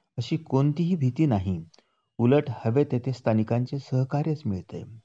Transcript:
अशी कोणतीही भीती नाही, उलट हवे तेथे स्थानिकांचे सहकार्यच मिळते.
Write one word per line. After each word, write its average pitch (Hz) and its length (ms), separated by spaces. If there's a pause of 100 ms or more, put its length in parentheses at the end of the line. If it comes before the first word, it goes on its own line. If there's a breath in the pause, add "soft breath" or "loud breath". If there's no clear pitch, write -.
(180 soft breath)
अशी 160 200
कोणतीही 156 580
भीती 135 300
नाही, 92 380 (540 soft breath)
उलट 139 320 (160)
हवे 120 180
तेथे 131 300
स्थानिकांचे 120 680
सहकार्यच 143 680
मिळते. 95 380 (220)